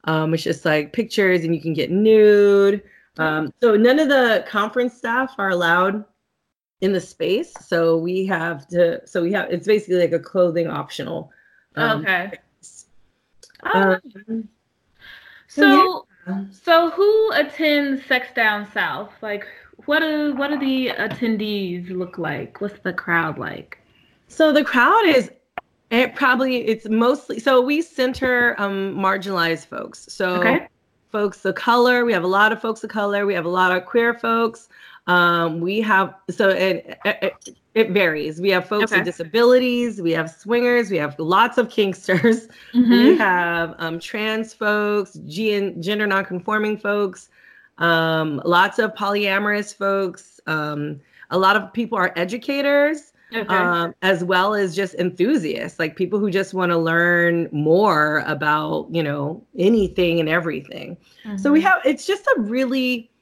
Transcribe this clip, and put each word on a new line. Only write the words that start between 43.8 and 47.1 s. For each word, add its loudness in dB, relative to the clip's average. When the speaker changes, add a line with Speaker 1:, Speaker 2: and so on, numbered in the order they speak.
Speaker 1:
trans -6
folks, -2
gen-, -4
gender -2
nonconforming -2
folks, -4